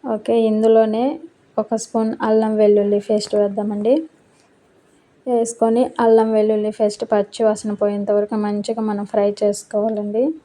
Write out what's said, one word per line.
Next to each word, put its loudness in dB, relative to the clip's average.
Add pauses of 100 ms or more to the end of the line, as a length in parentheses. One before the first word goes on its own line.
(140)
ఓకే, -2 (140)
ఇందులోనే 2 (580)
ఒక -4
స్పూన్ -2 (180)
అల్లం 2
వెల్లుల్లి 4 (100)
పేస్ట్ -2
వేద్దామండి. 0 (1300)
వేసుకొని 0 (200)
అల్లం 6
వెల్లుల్లి 0
పేస్ట్ -2
పచ్చి -2
వాసన -2 (100)
పోయేంత -2
వరకు -2
మంచిగా -4
మనం -6
ఫ్రై 2 (140)
చేసుకోవాలండి. -2 (200)